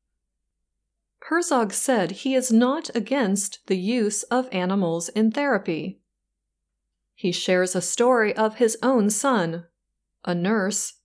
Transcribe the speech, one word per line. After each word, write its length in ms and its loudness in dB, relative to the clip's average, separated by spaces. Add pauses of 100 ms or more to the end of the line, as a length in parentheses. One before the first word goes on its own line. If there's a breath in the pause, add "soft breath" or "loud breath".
(1300)
Herzog 420 0
said 400 0
he 240 -4
is 160 0
not 420 2
against 760 -2
the 100 0
use 460 -2
of 280 -2
animals 580 0
in 220 2
therapy. 680 -2 (1120)
He 180 -4
shares 440 0
a 60 0
story 540 2
of 200 0
his 280 2
own 260 2
son, 560 0 (580)
a 120 -2
nurse 680 -2